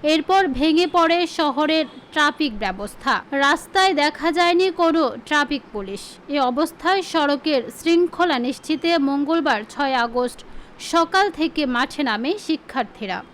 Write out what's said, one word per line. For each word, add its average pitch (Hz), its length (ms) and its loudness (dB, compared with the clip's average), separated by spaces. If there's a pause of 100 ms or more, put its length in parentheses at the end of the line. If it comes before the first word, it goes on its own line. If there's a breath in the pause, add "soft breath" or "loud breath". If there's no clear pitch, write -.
এরপর 320 400 2 (160)
ভেঙে 320 280 4
পড়ে 339 320 2 (200)
শহরের 302 460 0 (280)
ট্রাফিক 294 460 0
ব্যবস্থা। 208 560 -4 (320)
রাস্তায় 381 480 2
দেখা 294 380 0
যায়নি 349 380 4
কোনো 330 320 2 (240)
ট্রাফিক 294 360 -2 (100)
পুলিশ। 196 300 -8 (260)
এ 285 80 -2 (140)
অবস্থায় 330 520 0 (100)
সড়কের 285 500 0 (160)
শৃঙ্খলা 339 600 2
নিশ্চিতে 285 600 -4
মঙ্গলবার 277 600 0 (120)
ছয় 269 240 -2 (100)
আগস্ট 240 340 -4 (520 loud breath)
সকাল 339 380 2
থেকে 302 360 -2
মাঠে 254 360 -2
নামে 240 280 -2 (160)
শিক্ষার্থীরা। 220 720 -6 (160)